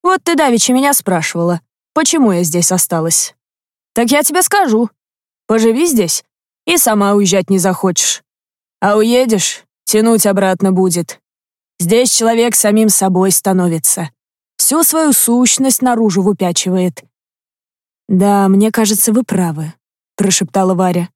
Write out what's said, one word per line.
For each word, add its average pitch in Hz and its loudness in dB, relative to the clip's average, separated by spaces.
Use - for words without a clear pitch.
Вот 370 0
ты 339 0
давеча 254 2
меня 277 0
спрашивала, 170 -2
почему 262 2
я 175 0
здесь 170 -2
осталась. 165 -4
Так 233 0
я 285 2
тебе 349 0
скажу. 240 0
Поживи 226 2
здесь, 220 0
и 339 0
сама 202 2
уезжать 196 0
не 190 2
захочешь. 180 -2
А 202 0
уедешь, 226 0
тянуть 220 2
обратно 190 0
будет. 180 -2
Здесь 226 0
человек 233 0
самим 214 2
собой 190 0
становится. 175 -2
Всю 311 0
свою 311 0
сущность 247 0
наружу 220 0
выпячивает. 185 -2
"Да, 196 2
мне 202 4
кажется, 214 0
вы 247 2
правы", 160 -4
прошептала 190 0
Варя. 180 -2